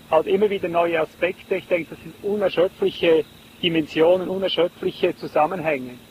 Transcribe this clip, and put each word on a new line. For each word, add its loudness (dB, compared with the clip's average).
halt 2
immer 2
wieder -4
neue 0
Aspekte. -4
Ich -8
denke, -2
das -16
sind -16
unerschöpfliche 0
Dimensionen, 2
unerschöpfliche -2
Zusammenhänge. -2